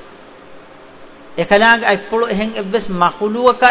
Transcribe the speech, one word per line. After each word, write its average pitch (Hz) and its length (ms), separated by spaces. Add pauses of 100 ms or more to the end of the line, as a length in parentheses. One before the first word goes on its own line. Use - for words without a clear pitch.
(1300)
එකලාගේ 226 520
අයික්කුළු 214 400
එහෙන් 220 260
එව්වෙස් 214 380
මකුලුවක 208 800